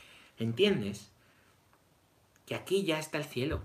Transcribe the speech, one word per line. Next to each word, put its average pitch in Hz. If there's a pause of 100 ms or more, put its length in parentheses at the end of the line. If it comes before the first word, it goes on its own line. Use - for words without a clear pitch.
(380)
entiendes 117 (1300)
que -
aquí 190
ya 156
está 151
el 147
cielo 143